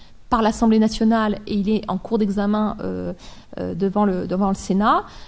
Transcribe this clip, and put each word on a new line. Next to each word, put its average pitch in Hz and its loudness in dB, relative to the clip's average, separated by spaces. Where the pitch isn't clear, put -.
par 226 2
l'Assemblée 220 4
nationale 220 2
et 214 -2
il 202 0
est 214 0
en 185 -2
cours 226 -2
d'examen, 208 0
euh, 180 -6
euh, 180 -4
devant 196 0
le, 185 0
devant 190 0
le 196 0
Sénat, 226 0